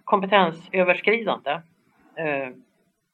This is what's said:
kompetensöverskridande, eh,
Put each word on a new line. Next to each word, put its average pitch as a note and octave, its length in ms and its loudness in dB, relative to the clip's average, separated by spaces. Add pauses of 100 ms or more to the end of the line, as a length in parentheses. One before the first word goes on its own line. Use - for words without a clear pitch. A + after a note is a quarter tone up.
kompetensöverskridande, F#3 1500 0 (640)
eh, C#3+ 320 -4 (640)